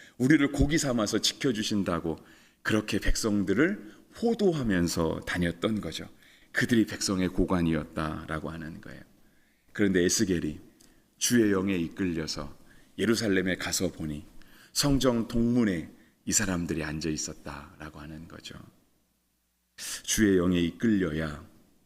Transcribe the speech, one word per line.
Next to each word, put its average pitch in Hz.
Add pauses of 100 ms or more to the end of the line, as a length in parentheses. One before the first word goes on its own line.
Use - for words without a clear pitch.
(180)
우리를 139
고기 143
삼아서 110
지켜주신다고 95 (440)
그렇게 107
백성들을 117 (280)
호도하면서 98
다녔던 90
거죠. 85 (420)
그들이 120
백성의 92
고관이었다라고 80
하는 80
거예요. 67 (680)
그런데 95
에스겔이 87 (580)
주의 113
영에 95
이끌려서 80 (440)
예루살렘에 98
가서 90
보니 76 (480)
성정 123
동문에 117 (360)
이 87
사람들이 87
앉아 78
있었다라고 76
하는 80
거죠. - (1500)
주의 101
영에 87
이끌려야, 82 (440)